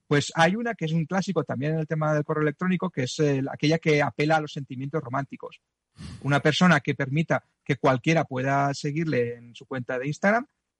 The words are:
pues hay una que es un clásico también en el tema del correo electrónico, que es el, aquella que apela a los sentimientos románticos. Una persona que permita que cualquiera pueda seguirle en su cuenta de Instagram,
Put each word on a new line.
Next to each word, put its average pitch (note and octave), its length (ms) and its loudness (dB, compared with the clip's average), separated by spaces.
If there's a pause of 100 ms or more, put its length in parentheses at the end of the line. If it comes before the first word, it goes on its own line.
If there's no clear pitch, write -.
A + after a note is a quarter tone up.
pues C#3+ 280 0
hay E3 200 4
una A#3 180 -4
que E3 120 -6
es D#3 60 -2
un E3 140 0
clásico F3+ 380 -2
también C#3 300 -2
en D#3+ 60 0
el D3+ 80 -4
tema D#3 260 0
del D3+ 100 2
correo D3+ 200 -2
electrónico, F3+ 460 0
que E3+ 140 -4
es - 160 -6
el, C#3 280 2
aquella D3+ 320 0
que D3+ 220 2
apela D3 360 2
a D#3 40 2
los D3 100 -8
sentimientos C#3+ 500 -6
románticos. C3 600 -10 (600)
Una C#3 200 2
persona D#3 400 4
que C#3+ 140 -2
permita C#3 480 -2 (200)
que C#3 140 -2
cualquiera D3 480 2
pueda C#3 480 0
seguirle C#3+ 640 -2
en A#2+ 200 -20
su C3+ 100 -20
cuenta C3 320 -6
de C3 100 -6
Instagram, G#3 400 0 (320)